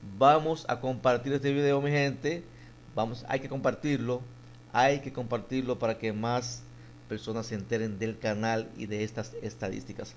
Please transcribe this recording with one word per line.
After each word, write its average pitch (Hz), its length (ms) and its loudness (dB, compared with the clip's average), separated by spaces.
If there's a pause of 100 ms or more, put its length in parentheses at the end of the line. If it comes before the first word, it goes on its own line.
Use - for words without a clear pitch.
(180)
Vamos 156 520 6
a 151 100 0
compartir 127 540 2
este 139 180 2
video, 143 300 4
mi 143 100 2
gente. 147 520 0 (520)
Vamos, 113 320 -2
hay 135 140 0
que 139 80 -8
compartirlo. 127 720 0 (500)
Hay 139 280 6
que 135 120 -10
compartirlo 123 680 -2
para 113 180 0
que 110 160 -2
más 120 500 -2 (460)
personas 110 380 -4
se 110 80 -6
enteren 107 440 -2
del 110 180 -2
canal 110 600 0
y 113 80 -6
de 104 180 -2
estas 110 380 -6
estadísticas. 107 760 -6